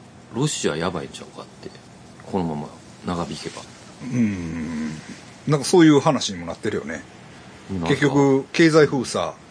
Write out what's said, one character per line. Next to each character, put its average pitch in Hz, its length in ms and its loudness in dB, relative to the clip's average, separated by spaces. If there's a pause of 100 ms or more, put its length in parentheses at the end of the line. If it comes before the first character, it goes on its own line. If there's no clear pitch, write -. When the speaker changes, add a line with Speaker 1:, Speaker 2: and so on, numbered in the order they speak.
(340)
Speaker 1:
ロ 127 120 -2
シ 107 240 -2
ア 78 60 -2
や 87 140 -2
ば 85 120 -6
い 69 40 -10
ん - 40 -12
ち - 100 -16
ゃ - 100 -18
う - 60 -20
か - 60 -16
っ - 20 -20 (180)
て、 - 80 -14 (540)
こ - 140 -6
の 90 60 -2
ま 80 120 -4
ま 73 120 -8 (380)
長 85 180 -4
引 - 120 -10
け - 140 -12
ば。 - 100 -14 (420)
Speaker 2:
う 139 40 -12 (100)
ん。 82 760 -4 (560)
な 147 120 2
ん - 20 -6
か 123 60 -6
そ 185 140 6
う 165 40 10
い 156 60 10
う 143 100 8
話 131 320 0
に 90 60 -10
も 85 80 -12
な 82 80 -8
っ - 20 -12
て 110 140 -6
る 101 80 -4
よ - 60 -8
ね。 80 180 -10 (680)
Speaker 1:
な 95 100 -6
ん - 20 -4
か、 82 60 -2
Speaker 2:
結 139 140 0
局、 139 500 2
経 165 180 6
済 151 160 8
封 135 160 0
鎖 87 300 -4 (180)